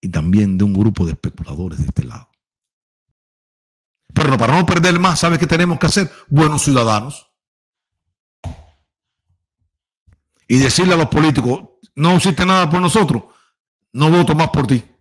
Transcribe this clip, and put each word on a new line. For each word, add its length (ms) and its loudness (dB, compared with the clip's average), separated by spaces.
y 80 -10
también 480 0
de 80 0
un 80 0
grupo 320 0
de 80 -4
especuladores 680 -10
de 40 -2
este 200 -6
lado. 260 -18
Pero 160 2
no, 80 2
para 200 2
no 60 2
perder 340 2
más, 220 0
¿sabes 180 0
qué 80 0
tenemos 320 0
que 80 0
hacer? 240 -2
Buenos 340 2
ciudadanos. 640 -2
Y 100 2
decirle 360 2
a 20 0
los 100 0
políticos, 540 0
"No 220 2
hiciste 280 0
nada 240 0
por 120 0
nosotros, 440 0
no 180 2
voto 240 2
más 140 0
por 180 -4
ti". 160 0